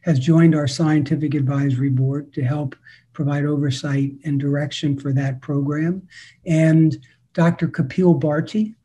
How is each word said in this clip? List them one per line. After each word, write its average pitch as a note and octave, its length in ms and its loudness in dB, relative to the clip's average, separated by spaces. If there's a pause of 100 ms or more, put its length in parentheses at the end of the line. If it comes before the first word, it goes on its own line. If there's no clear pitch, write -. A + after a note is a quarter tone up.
has D#3 160 0
joined D#3+ 380 4
our D3 120 -2
scientific D3+ 680 0
advisory C#3 540 0
board C3+ 440 -2
to D3+ 80 -6
help C#3 340 -4 (380)
provide C#3+ 320 -2
oversight C#3 680 -2 (100)
and C#3+ 160 -2
direction C#3+ 580 -2
for C#3 160 -4
that C3+ 280 -2
program. D3+ 600 -2 (460)
And D#3+ 500 4 (360)
Doctor E3+ 340 2
Kapil E3 520 2
Bharti D#3+ 540 -2 (120)